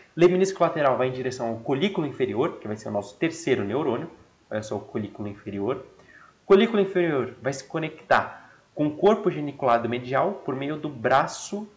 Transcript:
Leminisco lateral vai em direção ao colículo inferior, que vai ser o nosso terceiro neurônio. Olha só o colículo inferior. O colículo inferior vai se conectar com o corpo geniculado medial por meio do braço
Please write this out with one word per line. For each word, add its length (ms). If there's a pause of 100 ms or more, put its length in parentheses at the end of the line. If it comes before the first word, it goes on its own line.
(160)
Leminisco 460
lateral 360
vai 100
em 40
direção 360
ao 100
colículo 480
inferior, 520
que 80
vai 100
ser 120
o 40
nosso 240
terceiro 480
neurônio. 460 (400)
Olha 120
só 140
o 40
colículo 480
inferior. 580 (560)
O 40
colículo 340
inferior 600
vai 120
se 120
conectar 880 (240)
com 140
o 80
corpo 340
geniculado 580
medial 560
por 100
meio 220
do 120
braço 880